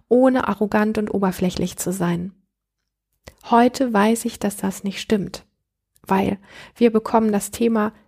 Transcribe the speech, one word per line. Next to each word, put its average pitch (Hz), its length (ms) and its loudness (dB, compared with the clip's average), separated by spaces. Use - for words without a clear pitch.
ohne 254 400 4
arrogant 214 500 0
und 208 140 -4
oberflächlich 180 680 -2
zu 180 140 -4
sein. 175 420 -4
Heute 240 420 4
weiß 220 340 2
ich, 226 120 -6
dass 202 180 -4
das - 260 -6
nicht 196 180 -8
stimmt, - 440 -4
weil 196 320 0
wir 233 160 4
bekommen 220 420 0
das 202 180 -4
Thema 220 420 0